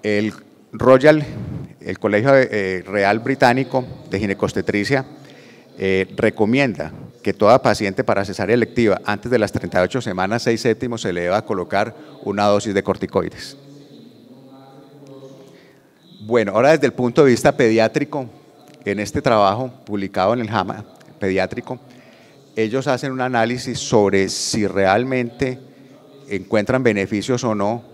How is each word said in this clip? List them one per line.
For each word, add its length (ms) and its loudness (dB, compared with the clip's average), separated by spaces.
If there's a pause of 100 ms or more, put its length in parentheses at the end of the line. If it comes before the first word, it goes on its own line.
El 300 -2 (400)
Royal, 520 6 (560)
el 200 -8
Colegio, 340 2
eh, 540 0
Real 320 0
Británico 640 0 (260)
de 80 -4
Ginecostetricia, 880 -2 (720)
eh, 380 0
recomienda 760 0 (320)
que 120 -2
toda 280 4
paciente 400 0
para 220 -2
cesárea 300 -2
electiva 500 2
antes 260 -4
de 80 2
las 140 0
treinta 280 -2
y 40 4
ocho 160 -4
semanas, 420 -4
seis 180 0
séptimos, 420 -2
se 100 -4
le 80 -4
deba 240 -2
colocar 500 -4 (300)
una 220 0
dosis 280 0
de 80 2
corticoides. 760 -4 (2750)
Bueno, 280 0
ahora 220 4
desde 140 4
el 80 0
punto 300 2
de 60 8
vista 260 2
pediátrico, 720 0 (560)
en 140 -4
este 240 -6
trabajo 500 2 (120)
publicado 500 -2
en 60 -4
el 100 -8
jama 340 -4 (360)
pediátrico, 580 -4 (800)
ellos 280 -2
hacen 260 -4
un 80 -8
análisis 580 -2
sobre 520 2
si 360 -4
realmente 920 0 (680)
encuentran 560 -2
beneficios 640 0
o 100 -2
no 400 -4